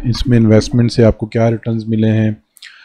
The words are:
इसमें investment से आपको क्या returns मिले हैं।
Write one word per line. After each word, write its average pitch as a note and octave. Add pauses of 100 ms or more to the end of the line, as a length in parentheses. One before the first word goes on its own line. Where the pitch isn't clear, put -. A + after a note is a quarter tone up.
इसमें A#2+
investment A2+
से -
आपको A2
क्या A2+
returns A2+
मिले A2
हैं। A2 (420)